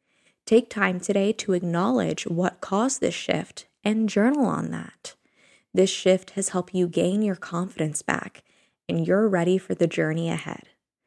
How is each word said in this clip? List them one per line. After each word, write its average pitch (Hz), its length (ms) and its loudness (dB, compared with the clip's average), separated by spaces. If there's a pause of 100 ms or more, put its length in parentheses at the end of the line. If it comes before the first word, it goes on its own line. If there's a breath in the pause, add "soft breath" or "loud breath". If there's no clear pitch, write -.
(460)
Take 240 240 4
time 185 300 0
today 202 340 2
to - 200 -2
acknowledge 175 720 0
what 175 340 0
caused 220 400 -2
this - 140 0
shift - 540 -4 (180)
and 214 240 0
journal 247 380 2
on 165 240 -4
that. - 440 -12 (580 soft breath)
This 190 180 4
shift - 400 2
has - 180 -6
helped 180 240 -4
you 180 140 2
gain 175 340 0
your 202 140 0
confidence 170 640 -6
back, - 420 -4 (460)
and 165 180 0
you're 202 220 4
ready 180 280 4
for - 180 -6
the 170 120 2
journey 165 420 -2
ahead. - 340 -8 (440)